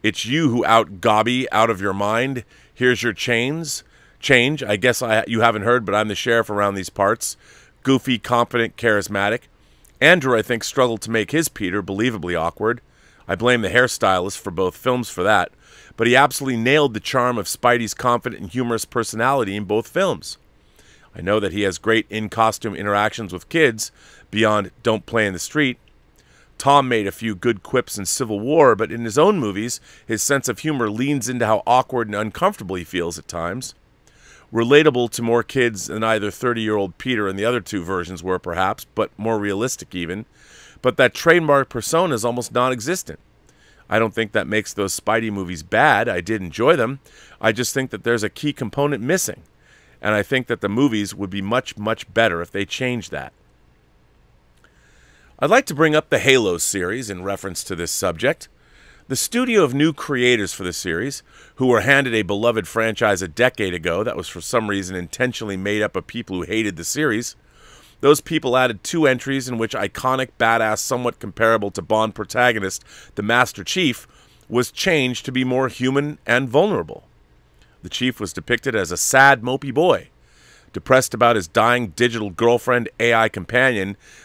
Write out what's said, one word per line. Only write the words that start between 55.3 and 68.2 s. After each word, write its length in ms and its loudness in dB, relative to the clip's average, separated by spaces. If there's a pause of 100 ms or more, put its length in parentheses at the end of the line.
I'd 100 0
like 180 4
to 80 -8
bring 200 4
up 140 0
the 100 2
Halo 380 4
series 520 -4
in 140 -8
reference 400 -8
to 120 -8
this 160 -6
subject. 580 -2 (580)
The 80 -4
studio 480 2
of 100 2
new 200 -2
creators 600 0
for 100 -10
the 100 -4
series, 500 -6 (320)
who 120 2
were 140 6
handed 320 2
a 100 2
beloved 440 0
franchise 540 0
a 80 -6
decade 440 0
ago 300 -2
that 140 -6
was 100 -8
for 140 -14
some 280 -2
reason 280 -4
intentionally 600 -6
made 240 -2
up 140 -4
of 120 -6
people 300 -8
who 60 -4
hated 320 -2
the 80 -12
series, 520 -4 (640)
those 200 6
people 380 -2